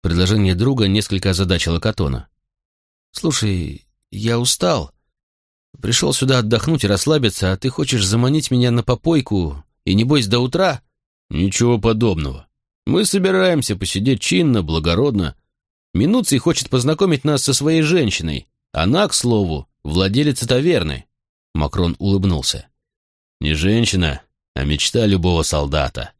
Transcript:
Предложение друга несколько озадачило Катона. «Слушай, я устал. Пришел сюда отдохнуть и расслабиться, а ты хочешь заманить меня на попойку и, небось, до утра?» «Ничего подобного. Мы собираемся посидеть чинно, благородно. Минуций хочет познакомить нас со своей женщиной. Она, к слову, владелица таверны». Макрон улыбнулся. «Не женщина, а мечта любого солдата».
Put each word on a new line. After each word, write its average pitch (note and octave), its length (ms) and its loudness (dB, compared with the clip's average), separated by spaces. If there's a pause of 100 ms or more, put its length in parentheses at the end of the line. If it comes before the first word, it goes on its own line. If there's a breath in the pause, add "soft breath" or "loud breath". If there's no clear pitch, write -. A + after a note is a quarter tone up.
Предложение F#2 520 2
друга A2+ 320 0
несколько G2 440 0
озадачило E2+ 500 0
Катона. D2 480 -4 (840)
«Слушай, G2+ 720 -4 (240)
я A2 280 -2
устал. B2 540 -2 (880)
Пришел A#2+ 320 0
сюда C3 280 2
отдохнуть A#2 440 0
и G2 40 0
расслабиться, G2+ 640 0
а F#2 40 -2
ты C3 140 -4
хочешь B2+ 340 -2
заманить B2 460 0
меня B2 200 2
на A#2+ 120 0
попойку G#2+ 840 -2 (200)
и, F#2 100 0
небось, A#2+ 320 2
до A#2+ 140 0
утра?» C#3+ 420 -2 (480)
«Ничего A2 480 2
подобного. G2+ 720 -2 (400)
Мы F3+ 160 2
собираемся F#3 720 0
посидеть G#2 460 -2
чинно, D3+ 400 2
благородно. E2+ 760 0 (560)
Минуций F3 460 2
хочет - 320 -2
познакомить D3 520 0
нас D3+ 220 0
со C3+ 80 0
своей D#3+ 300 2
женщиной. G#2 680 -2 (240)
Она, B2 360 2
к - 40 -4
слову, G2 560 0 (160)
владелица G#2+ 640 0
таверны». B2 560 0 (480)
Макрон D#2+ 460 0
улыбнулся. F#2+ 680 -2 (760)
«Не D2+ 100 0
женщина, F2 680 0 (320)
а C2+ 100 -4
мечта D2+ 400 0
любого F2 380 2
солдата». C#2+ 760 -2